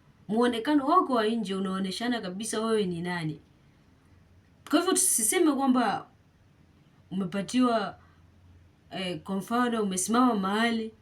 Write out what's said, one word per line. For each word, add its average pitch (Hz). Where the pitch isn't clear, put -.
Muonekano 240
wako 311
wa 226
nje 214
unaoneshana 190
kabisa 196
wewe 220
ni 175
nani. 170
Kwa 294
hivyo 359
tusiseme 349
kwamba 254
umepatiwa, 202
eh, 180
kwa 196
mfano 233
umesimama 220
mahali 220